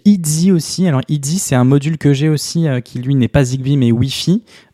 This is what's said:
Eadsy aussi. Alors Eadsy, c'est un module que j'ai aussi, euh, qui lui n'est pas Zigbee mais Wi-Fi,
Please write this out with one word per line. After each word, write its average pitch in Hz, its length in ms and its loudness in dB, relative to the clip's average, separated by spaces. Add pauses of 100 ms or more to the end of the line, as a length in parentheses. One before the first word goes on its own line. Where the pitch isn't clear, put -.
Eadsy 175 460 2
aussi. 175 360 0
Alors 135 200 0
Eadsy, 151 300 -4
c'est 143 180 -2
un 123 100 4
module 143 340 0
que 143 140 2
j'ai 147 160 0
aussi, 156 380 -2
euh, 131 120 -2
qui - 200 -10
lui 127 140 -2
n'est 123 140 2
pas 143 160 2
Zigbee 131 340 -2
mais 120 140 2
Wi-Fi, 139 520 -2 (300)